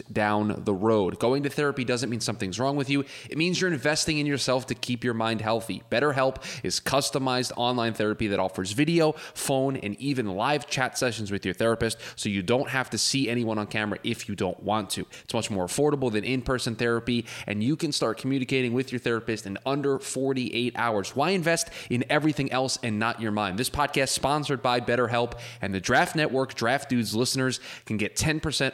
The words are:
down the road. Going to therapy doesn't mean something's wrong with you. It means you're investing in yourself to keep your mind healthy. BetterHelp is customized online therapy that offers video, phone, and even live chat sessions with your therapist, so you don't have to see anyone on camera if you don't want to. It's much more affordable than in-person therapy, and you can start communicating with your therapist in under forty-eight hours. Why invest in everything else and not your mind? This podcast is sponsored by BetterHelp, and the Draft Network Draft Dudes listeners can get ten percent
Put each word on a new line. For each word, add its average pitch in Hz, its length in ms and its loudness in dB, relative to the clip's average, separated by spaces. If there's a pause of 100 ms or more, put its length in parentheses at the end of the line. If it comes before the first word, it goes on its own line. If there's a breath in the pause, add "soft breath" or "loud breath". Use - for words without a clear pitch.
(100)
down 104 540 2
the 107 80 2
road. 101 460 4
Going 135 240 2
to 143 80 -2
therapy 143 340 0
doesn't 123 240 0
mean 117 120 -2
something's 98 380 -4
wrong 139 180 2
with 135 120 0
you. 139 160 2 (240 loud breath)
It - 80 -8
means 165 240 2
you're 185 100 2
investing 151 360 0
in 151 200 0
yourself 131 400 0
to 131 100 -2
keep 123 260 -4
your 123 120 2
mind 113 260 0
healthy. 110 500 -2
BetterHelp 131 540 2 (180 loud breath)
is - 160 -2
customized 131 800 0
online 120 360 0
therapy 107 360 0
that 98 100 0
offers 92 320 -2
video, 151 440 4 (200 loud breath)
phone, 135 440 0
and 101 180 -4
even 120 400 -2
live 131 320 0
chat 127 280 -2
sessions 110 360 -2
with 98 120 -2
your 92 100 0
therapist, 113 440 2 (160 loud breath)
so - 140 -4
you 98 120 0
don't 120 280 2
have 131 220 -2
to 110 80 -2
see 135 300 0
anyone 113 300 0
on 104 80 -2
camera 107 380 -2
if - 240 -4
you 104 80 -4
don't 92 260 -2
want 101 280 0
to. 92 140 -4 (200 loud breath)
It's - 100 -6
much 113 160 -2
more 95 160 0
affordable 139 460 2
than 104 100 0
in-person 123 540 -2
therapy, 117 500 0 (220 loud breath)
and 104 160 -2
you 139 100 2
can 151 160 -2
start 117 280 0
communicating 131 560 0
with 127 180 -2
your 123 80 -4
therapist 113 440 -2
in 98 220 -8
under 139 320 2
forty-eight 131 800 -2
hours. 110 400 0
Why 147 140 2
invest 165 400 2 (200 loud breath)
in 123 180 2
everything 147 440 2
else 131 320 0
and 107 160 0
not 113 200 0
your 110 120 -2
mind? 104 260 0
This 127 120 0
podcast 143 340 2
is 127 80 0
sponsored 143 500 0
by 123 180 4
BetterHelp, 120 560 2 (260 loud breath)
and 98 120 -2
the 95 60 0
Draft 143 340 4
Network 135 400 0
Draft 127 340 2
Dudes 117 240 2
listeners 127 460 0 (280 loud breath)
can 110 100 -2
get 101 180 -2
ten 160 240 2
percent 139 340 0